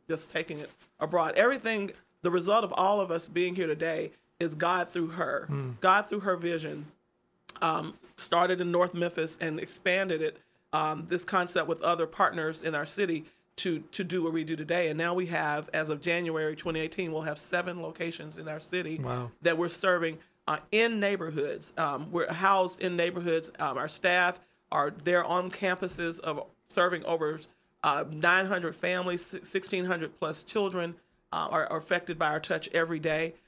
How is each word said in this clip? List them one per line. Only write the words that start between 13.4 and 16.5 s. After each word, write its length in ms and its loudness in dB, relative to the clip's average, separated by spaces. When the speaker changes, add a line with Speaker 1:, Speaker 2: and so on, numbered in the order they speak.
Speaker 1:
to, 220 0
to 120 -4
do 180 -2
what 100 0
we 120 0
do 120 -4
today. 340 0
And 80 -4
now 180 0
we 100 0
have, 480 -2
as 160 0
of 120 -2
January 540 0